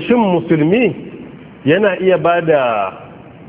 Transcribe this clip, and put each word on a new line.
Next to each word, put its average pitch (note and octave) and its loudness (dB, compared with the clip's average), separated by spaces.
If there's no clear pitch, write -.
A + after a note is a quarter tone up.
shin A#3+ 2
musulmi F3 0
yana F#3 2
iya F#3 2
ba E3+ 0
da B2 0